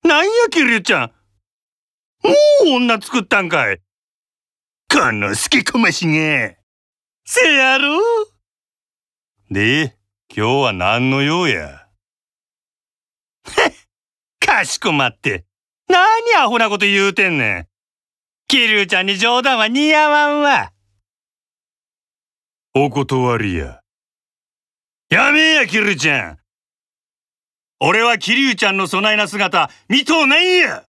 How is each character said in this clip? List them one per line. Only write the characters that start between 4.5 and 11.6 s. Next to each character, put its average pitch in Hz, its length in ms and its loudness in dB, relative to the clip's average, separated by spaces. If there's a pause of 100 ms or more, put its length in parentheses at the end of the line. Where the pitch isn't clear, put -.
こ 160 240 0
の 104 180 -4
好 104 200 -6
き 254 140 0
こ - 160 -4
ま 208 120 2
し 170 140 -6
が。 151 480 -2 (720)
せ 392 300 2
や 269 240 2
ろ？ 285 200 -2 (1500)
で、 123 480 -2 (320)
今 107 160 -4
日 120 80 0 (120)
は 117 60 0
何 104 380 -2
の 135 140 0
用 165 240 -2
や？ 76 400 -8 (1700)